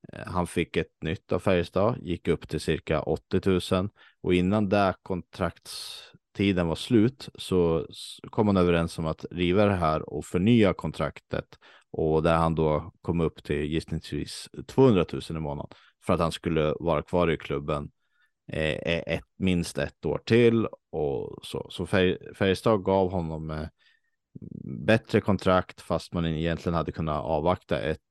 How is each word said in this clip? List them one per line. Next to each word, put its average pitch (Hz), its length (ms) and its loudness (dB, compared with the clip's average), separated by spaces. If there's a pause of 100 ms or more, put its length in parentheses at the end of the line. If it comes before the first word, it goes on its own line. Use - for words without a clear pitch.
(120)
Eh, - 140 -14
han 90 200 -2
fick - 300 -4
ett - 260 -6
nytt 80 300 -4
av 92 60 0
Färjestad, 95 600 0
gick 82 280 -6
upp 80 200 -2
till 78 120 -4
cirka 78 420 -2
åttio - 380 -2
tusen. 95 500 0 (300)
Och 90 140 0
innan 95 340 2
där 98 340 2
kontraktstiden - 1700 -4
var 80 60 0
slut 120 600 2
så 85 560 0
s-, - 300 -18 (100)
kom 110 160 0
man 98 100 4
överens 85 420 2
om 80 80 -4
att - 240 -6
riva 90 340 2
det 101 100 4
här 78 360 0
och 78 140 -8
förnya 101 480 4
kontraktet. - 880 -6 (320)
Och 78 320 0
där 82 140 4
han 82 180 4
då 78 380 0 (100)
kom 85 180 -2
upp - 240 -2
till 73 200 -2
gissningsvis 76 840 -6 (180)
tvåhundratusen 90 720 4
i 80 40 -6
månaden 71 300 -8 (360)
för 98 60 2
att 82 80 2
han 82 120 2
skulle 78 480 0
vara 82 220 0
kvar 87 280 2
i 76 60 0
klubben, 73 540 -6 (600)
eh, 78 200 -2
eh, - 340 -2
ett, 80 180 -4 (120)
minst 90 420 0
ett - 280 -4
år - 120 -2
till 117 480 4 (240)
och 71 520 -4
så. - 280 -8
Så 87 160 -8
Färj-, 92 480 0
Färjestad 101 500 2
gav 95 260 2
honom, 80 400 -4
eh, 78 180 -6 (960)
bättre 98 560 0
kontrakt, 92 600 2
fast - 320 -6
man 85 140 -2
egentligen 82 480 -2
hade 80 180 -2
kunnat 76 320 -4
avvakta 80 560 -2
ett 78 200 -4 (100)